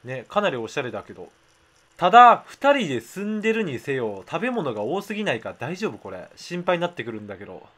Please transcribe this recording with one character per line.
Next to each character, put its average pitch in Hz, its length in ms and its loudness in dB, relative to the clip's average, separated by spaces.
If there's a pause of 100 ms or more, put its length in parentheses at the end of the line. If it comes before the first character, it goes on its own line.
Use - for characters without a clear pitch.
ね、 127 240 -10
か 208 100 -2
な 202 100 0
り 139 60 -4
お 113 140 -6
し - 80 -6
ゃ 143 40 -2
れ 123 100 -6
だ 101 120 -10
け - 80 -20
ど。 92 180 -16 (680)
た 180 120 2
だ、 233 380 10
二 - 260 2
人 240 140 2
で 123 140 -2
住 202 240 -10
ん 214 160 -6
で 220 100 2
る 220 120 0
に 131 160 -6
せ 139 160 -4
よ、 104 340 -4
食 165 140 -4
べ 254 60 -2
物 175 240 -4
が 104 80 -6
多 160 200 -4
す 214 120 -10
ぎ 208 120 -6
な 151 80 -2
い 113 80 -6
か？ 95 160 -10
大 151 180 -8
丈 196 140 -6
夫？ 107 80 -10
こ 98 140 -16
れ。 92 260 -14
心 175 260 -10
配 180 140 0
に 170 40 -4
な 175 60 -2
っ 175 60 -8
て 120 100 -10
く 113 80 -8
る 110 80 -10
ん 104 80 -14
だ 98 100 -14
け 98 80 -16
ど。 92 220 -18 (100)